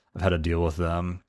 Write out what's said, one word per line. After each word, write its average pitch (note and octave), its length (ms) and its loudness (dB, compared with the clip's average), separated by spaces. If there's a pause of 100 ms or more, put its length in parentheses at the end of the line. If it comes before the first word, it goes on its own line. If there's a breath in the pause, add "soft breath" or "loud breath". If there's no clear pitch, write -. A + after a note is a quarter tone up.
(160)
of F2 40 -8
how F2+ 80 2
to F2 100 4
deal E2 220 0
with D#2+ 160 0
them. F2 520 -2